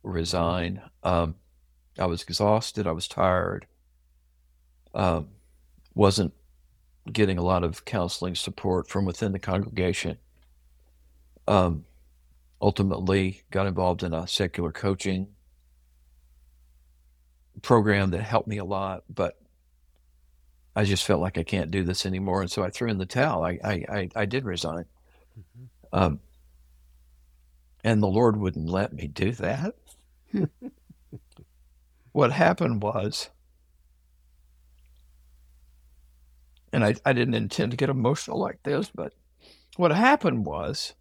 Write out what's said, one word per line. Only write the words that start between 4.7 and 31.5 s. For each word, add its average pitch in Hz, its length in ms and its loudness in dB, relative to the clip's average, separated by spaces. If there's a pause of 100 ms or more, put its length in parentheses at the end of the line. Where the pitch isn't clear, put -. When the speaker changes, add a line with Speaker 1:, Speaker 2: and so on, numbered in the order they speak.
Speaker 1:
Um, 85 340 0 (680)
wasn't 98 400 4 (760)
getting 101 260 2
a 87 60 0
lot 90 200 2
of 82 220 -4
counseling 90 500 -4
support - 540 -4
from 98 160 0
within 95 280 -2
the 95 60 -4
congregation. 92 760 -2 (1300)
Um, 90 380 2 (760)
ultimately 95 800 0 (100)
got 98 160 0
involved 90 360 0
in 87 100 -4
a 82 140 -4
secular 87 440 -2
coaching 95 560 -2 (2250)
program 101 500 6
that 90 100 -2
helped 110 260 -2
me 107 100 -4
a 101 80 -6
lot, 95 380 -6 (100)
but 90 240 -4 (1400)
I 104 100 2
just 98 180 0
felt 90 180 2
like 92 160 -2
I 85 60 -2
can't 82 280 -2
do 95 120 0
this 90 220 -2
anymore. 95 360 -2
And 90 100 -4
so 101 120 -2
I 90 60 -2
threw 117 200 -4
in 104 100 0
the 92 60 -2
towel. 123 380 0
I, 87 200 -2
I, 107 100 0 (160)
I, 98 260 -4
I 107 100 -2
did 127 200 -4
resign. 87 400 -6 (520)
Speaker 2:
Mm-hmm. 120 280 -20 (260)
Speaker 1:
Um, 92 280 2 (1600)
and 110 180 4
the 104 60 4
Lord 107 300 4
wouldn't 87 320 -2
let 95 240 0
me 80 140 -10
do 95 260 -2
that. 139 420 -4 (580)
Speaker 3:
<laughs> 185 160 -2 (1600)